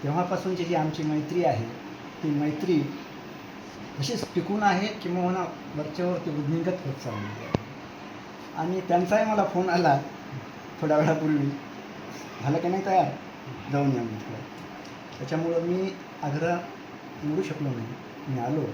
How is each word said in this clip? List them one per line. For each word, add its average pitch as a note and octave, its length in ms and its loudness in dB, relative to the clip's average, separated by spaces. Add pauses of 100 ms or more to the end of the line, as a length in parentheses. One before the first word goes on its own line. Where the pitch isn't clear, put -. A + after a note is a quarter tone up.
तेव्हापासूनची F3 600 0
जी E3+ 120 2
आमची D#3 280 2
मैत्री D3+ 400 2
आहे, A#2 220 4 (580)
ती D#3 60 2
मैत्री D3+ 520 2 (1160)
अशीच G3 260 0 (100)
टिकून G3 280 2
आहे, G3 240 6
किंबहुना F3+ 540 0 (340)
वरच्यावर D3+ 420 0
ती - 120 -2
वृद्धिंगत D3+ 380 0
होत F3+ 260 -2
चाललेली G#2+ 520 -6
आहे. - 140 0 (960)
आणि F3+ 240 0
त्यांचाही F3+ 440 4
मला G#3 180 4
फोन F#3 260 2
आला E3 320 6 (800)
थोड्या D3+ 160 6
वेळापूर्वी, D3+ 520 4 (960)
"झालं C#3+ 140 4
का E3+ 120 2
नाही G3 160 2
तयार? F#3 200 6 (680)
जाऊन C#3+ 160 6
या," B2 160 4
म्हटलं. A2 340 -6 (800)
त्याच्यामुळं E3 440 0
मी F#3 300 2 (320)
आग्रह D#3+ 340 2 (680)
मोडू D3+ 200 2
शकलो C#3+ 260 -2
नाही, A#2 180 -4 (400)
मी B2+ 120 0
आलो. C3+ 240 0 (100)